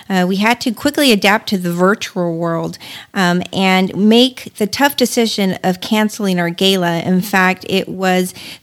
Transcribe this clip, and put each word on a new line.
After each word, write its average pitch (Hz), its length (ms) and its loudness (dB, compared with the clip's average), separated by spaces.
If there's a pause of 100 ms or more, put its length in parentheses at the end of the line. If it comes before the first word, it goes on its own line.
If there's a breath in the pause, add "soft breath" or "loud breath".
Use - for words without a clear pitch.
uh, 185 180 2
we 190 100 -2
had 226 240 0
to 254 100 -2
quickly 285 420 2
adapt 202 360 2
to 202 80 0
the 180 140 -2
virtual 180 640 0
world, 165 440 -4 (340 loud breath)
um, 180 300 2 (100)
and 190 420 2
make 233 600 2
the 214 120 -2
tough 277 300 0
decision 220 640 0
of 180 180 0
canceling 208 580 0
our 170 100 -2
gala. 175 540 0
In 185 180 0
fact, 185 480 0
it 190 180 -2
was 185 460 0 (300 loud breath)